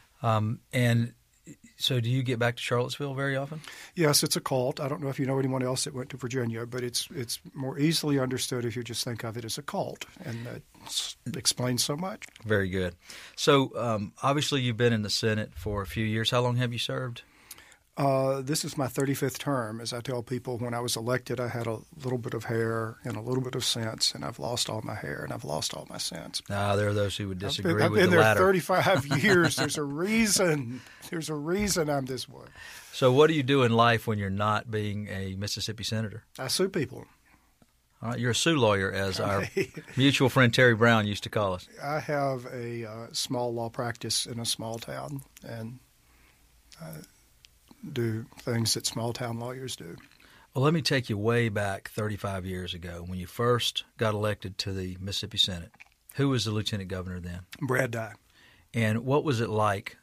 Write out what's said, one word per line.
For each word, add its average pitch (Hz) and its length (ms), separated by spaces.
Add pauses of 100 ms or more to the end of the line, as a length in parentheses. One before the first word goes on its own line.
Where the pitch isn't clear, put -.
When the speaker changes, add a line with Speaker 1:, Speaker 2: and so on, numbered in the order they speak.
(220)
Speaker 1:
Um, 110 380 (120)
and 120 400 (640)
so 135 240
do 117 100
you 131 120
get 123 160
back 120 180
to - 60
Charlottesville 127 520
very 139 220
often? 143 240 (340)
Speaker 2:
Yes, 151 280
it's - 140
a 170 40
cult. 131 400
I 143 80
don't 147 140
know 139 60
if 135 100
you 139 80
know 135 120
anyone 131 240
else 127 220
that 151 100
went 127 160
to 135 60
Virginia, 117 500
but 120 180
it's, 120 280
it's 127 280 (140)
more 135 240
easily 147 420
understood 127 440
if 113 120
you 123 80
just 117 180
think 120 220
of 113 120
it 117 80
as 113 140
a 151 40
cult, - 420 (200)
and 117 220
that 117 160 (240)
s-, - 300 (200)
explains 123 460
so 147 140
much. 180 280 (200)
Speaker 1:
Very 104 240
good. 90 260 (400)
So, 139 420
um, 110 360 (100)
obviously 139 380
you've 123 160
been 120 160
in 110 100
the 101 80
Senate 110 440
for 104 280
a 95 40
few 113 180
years. 110 260
How 123 100
long 123 160
have 123 160
you 117 60
served? 127 440 (760)
Speaker 2:
Uh, 135 440
this 135 240
is 160 140
my 135 80
thirty-fifth 135 520
term. 117 400
As 117 140
I 120 80
tell 120 220
people, 123 340
when 120 160
I 120 80
was 120 160
elected, 123 420
I 123 100
had 117 180
a 113 120 (240)
little 127 140
bit 120 160
of 117 120
hair 113 600
and 120 100
a 107 60
little 127 220
bit 127 120
of 131 100
sense, - 500
and - 100
I've - 140
lost 120 320
all 110 120
my 110 120
hair 85 280
and 143 120
I've 117 100
lost - 300
all 76 160
my - 80
sense. - 500
Speaker 1:
Ah, 101 280
there 104 120
are 104 60
those 101 240
who 104 100
would 92 100
Speaker 2:
I've - 20
been, 98 80
Speaker 1:
disagree 110 340
Speaker 2:
I've 165 80
Speaker 1:
with 208 100
Speaker 2:
been 185 100
Speaker 1:
the 175 60
Speaker 2:
there 160 80
Speaker 1:
latter. 110 160
Speaker 2:
thirty-five 185 640
Speaker 1:
<laughs> 139 160
Speaker 2:
years. 175 340
There's 143 200
a 156 60
reason. 160 960 (300)
There's 160 180
a 156 60
reason 170 560
I'm 139 160
this 127 200
way. 127 200 (460)
Speaker 1:
So 127 200
what 143 140
do 160 80
you 151 80
do 135 220
in 117 80
life 117 340
when 107 120
you're 101 120
not 104 400
being 104 380
a 98 280
Mississippi 104 480
senator? 110 400 (140)
Speaker 2:
I 127 80
sue 185 240
people. 127 340 (1000)
Speaker 1:
All 113 80
right, 123 80
you're 120 120
a 113 40
sue 165 220
lawyer, 101 340
as 95 300
our 101 200
Speaker 2:
<laughs> - 20
Okay. - 280 (280)
Speaker 1:
mutual 135 320
friend 123 240
Terry 123 220
Brown 113 300
used 104 180
to - 40
call 101 240
us. 90 160 (160)
Speaker 2:
I 147 140
have 139 480
a, 120 400
uh, 113 260
small 123 400
law 117 160
practice 117 560
in 120 160
a 117 60
small 113 320
town, 135 440 (240)
and 117 340 (1000)
I 160 60 (1080)
do 117 320 (140)
things 117 340
that 117 120
small 117 280
town 117 240
lawyers 127 360
do. 85 220 (580)
Speaker 1:
Well, 131 80
let 151 120
me 160 80
take 131 260
you 110 80
way 113 320
back 101 420
thirty-five 101 540
years 90 300
ago 87 320
when 92 120
you 87 80
first - 580 (120)
got 110 160
elected 104 460
to 98 160
the 92 260
Mississippi 98 380
Senate. 87 320 (460)
Who 139 120
was 127 160
the 110 60
lieutenant 104 400
governor 92 300
then? 87 200 (220)
Speaker 2:
Brad 127 300
Dye. 113 200 (640)
Speaker 1:
And 113 320
what 131 180
was 131 160
it 117 80
like, 107 540